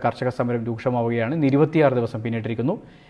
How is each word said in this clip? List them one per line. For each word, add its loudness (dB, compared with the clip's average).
കർഷക 0
സമരം -2
രൂക്ഷമാവുകയാണ്. 0
ഇന്ന് 2
ഇരുപത്തിയാറ് 4
ദിവസം -2
പിന്നിട്ടിരിക്കുന്നു. -4